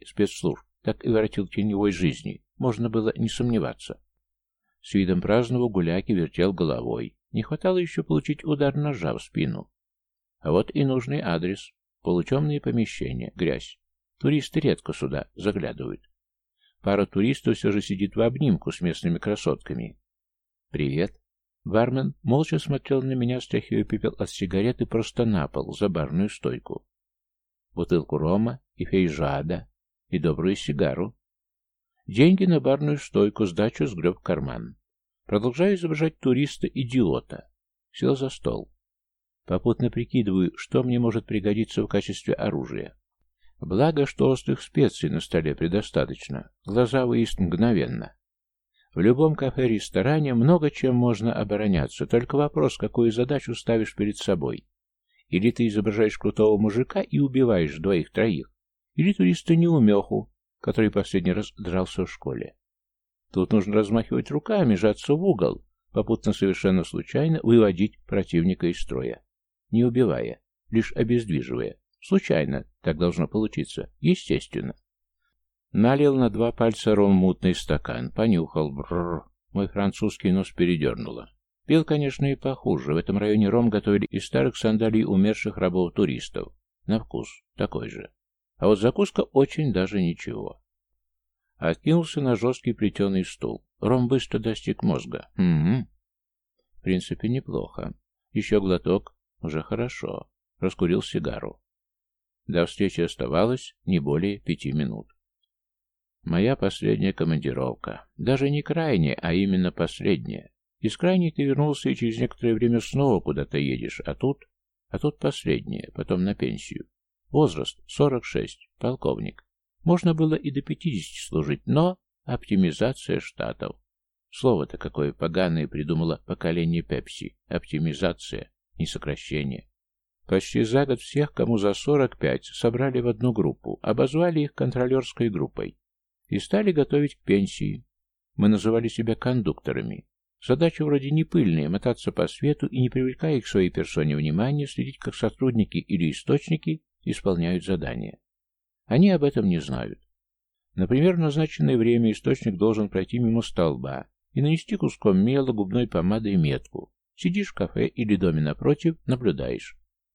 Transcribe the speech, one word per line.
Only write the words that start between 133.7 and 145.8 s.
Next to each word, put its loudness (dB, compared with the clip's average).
обозвали 2
их -4
контролёрской 0
группой -6
и -2
стали 0
готовить 2
к -20
пенсии. 0
Мы 4
называли 4
себя -2
кондукторами. -4
Задача 2
вроде 0
не 2
пыльная, 2
мотаться -2
по 0
свету -2
и, -4
не 2
привлекая -2
к -8
своей 2
персоне -2
внимания, 0
следить, -8
как -8
сотрудники 0
или 0